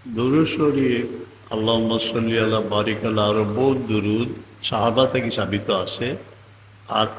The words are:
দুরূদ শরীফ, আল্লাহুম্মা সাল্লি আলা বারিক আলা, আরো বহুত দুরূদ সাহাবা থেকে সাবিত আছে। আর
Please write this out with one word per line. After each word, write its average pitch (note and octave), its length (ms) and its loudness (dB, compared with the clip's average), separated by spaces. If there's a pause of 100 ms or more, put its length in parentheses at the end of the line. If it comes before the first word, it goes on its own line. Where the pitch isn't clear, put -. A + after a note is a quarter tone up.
দুরূদ C3 400 2
শরীফ, C3 760 0 (280)
আল্লাহুম্মা A2+ 460 2
সাল্লি A2+ 400 -2
আলা A2 220 2
বারিক G#2+ 440 -2
আলা, A2 200 2
আরো G#2+ 200 2
বহুত B2+ 320 2
দুরূদ A2 520 0 (340)
সাহাবা A#2 440 2
থেকে A#2+ 240 -2
সাবিত G#2 400 -4
আছে। G#2+ 460 -4 (720)
আর G#2+ 180 2 (120)